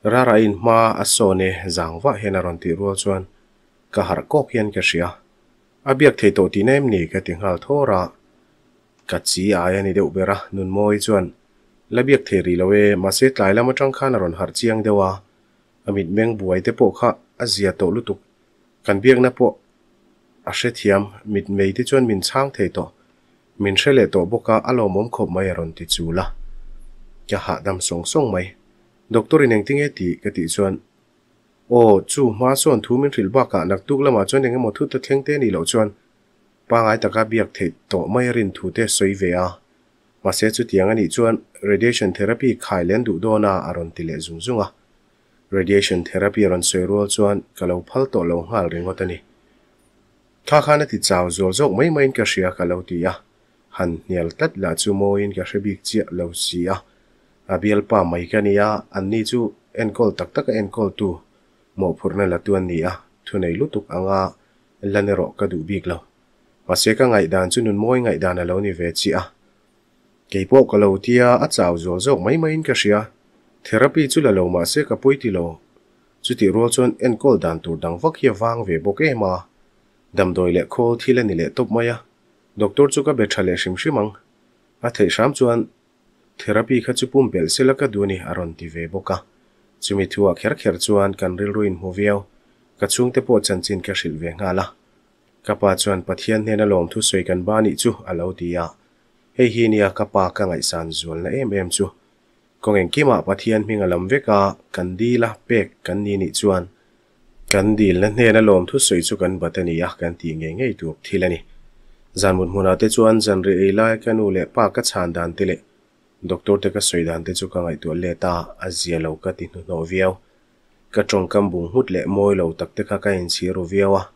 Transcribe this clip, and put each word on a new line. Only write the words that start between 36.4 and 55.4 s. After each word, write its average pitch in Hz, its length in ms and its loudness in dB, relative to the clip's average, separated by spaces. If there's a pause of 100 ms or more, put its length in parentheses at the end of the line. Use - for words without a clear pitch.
Pa 117 140 4
ngai 110 200 2
taka 110 180 0 (100)
biak 110 240 0
thei 90 160 -4 (200)
to 95 80 0 (140)
mai 123 220 0
rin 104 200 0
thu - 100 -12 (100)
te 113 80 0 (140)
soi 98 240 2
ve 90 100 0 (140)
a. - 20 -2 (760)
Ma 95 140 0
se 110 180 2
chu 120 140 -2
tiang 95 220 2
ani 110 140 2 (100)
chuan 113 200 2 (340)
radiation 104 460 2
therapy 117 340 0 (160)
khai 92 240 -2
len 113 180 2
duh 87 160 -2
dawna 107 300 2 (140)
a - 80 -8
ron 82 200 -8
ti 87 140 -10
le 76 60 -8 (100)
zung 82 200 -14
zung 120 200 -2
a. - 20 -14 (880)
Radiation 98 500 2
therapy 101 340 0 (100)
ron 90 180 0
soi 92 200 0
rual 101 260 0
chuan 101 220 2 (200)
ka - 120 -6
lo 87 60 0 (120)
phal 131 160 -2 (100)
to 104 60 2 (100)
lo 85 80 0 (120)
ngal 101 240 -2
ringot 90 320 -6
ani. 87 140 -6 (1300)
Kha 151 180 6
kha 151 120 4
na 151 140 0
ti 110 60 -4 (100)
chaw 90 180 2 (100)
zual 92 220 0
zawk 139 200 2
mai 151 180 4
mai 139 120 4
in 135 100 0
ka 113 120 0
hria 92 280 0
ka 90 140 -2
lo 90 180 -2
ti 87 80 -4 (140)
a. - 20 -8 (640)
Han 90 140 -2 (100)
hnial 87 360 -4
tlat 160 160 -2 (100)
la 85 80 -2 (100)
chu - 80 -2 (100)
maw 101 140 2 (100)
in 101 140 -4
ka 90 120 -6